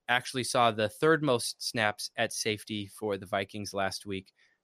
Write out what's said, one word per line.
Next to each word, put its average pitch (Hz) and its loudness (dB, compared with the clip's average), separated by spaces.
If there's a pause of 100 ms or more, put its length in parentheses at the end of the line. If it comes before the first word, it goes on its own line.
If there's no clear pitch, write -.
actually 123 0
saw 120 4
the 107 0
third 156 4
most 127 0
snaps - 0
at 113 0
safety 107 -4
for 104 -4
the 95 -10
Vikings 101 -4
last 98 -2
week. 95 -8 (320)